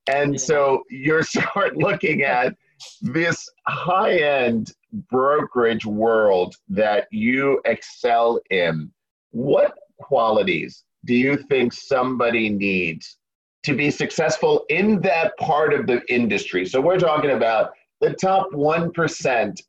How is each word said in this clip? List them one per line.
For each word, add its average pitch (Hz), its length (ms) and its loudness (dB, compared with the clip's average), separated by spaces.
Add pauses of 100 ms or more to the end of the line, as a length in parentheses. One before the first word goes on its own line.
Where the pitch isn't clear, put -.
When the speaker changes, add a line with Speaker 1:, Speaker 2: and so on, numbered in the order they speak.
Speaker 1:
And 143 280 0
Speaker 2:
Yeah. 131 40 -6
Speaker 1:
so 139 520 0
you're 147 320 0
<laughs> - 120 -6
start - 420 -2
looking 156 460 -2
at 127 320 0 (460)
this 160 480 -4 (180)
high-end 147 1040 0 (380)
brokerage 123 760 0
world 107 680 2 (140)
that 104 420 0
you 127 540 0
excel 117 760 0 (120)
in. 82 420 -2 (380)
What 143 440 0 (240)
qualities 101 880 -2 (200)
do 123 100 0
you 135 220 2
think 131 360 0
somebody 120 760 -2
needs 95 680 -4 (460)
to 147 120 -2
be 143 160 0
successful 156 800 2
in 190 320 2
that 165 380 0
part 147 340 2
of 127 140 0
the 120 160 2 (100)
industry? 101 540 0
So 131 140 -2
we're 175 180 2
talking 151 320 2
about 113 400 0 (300)
the 151 120 2
top 190 400 0
one 156 400 0
percent 127 760 -2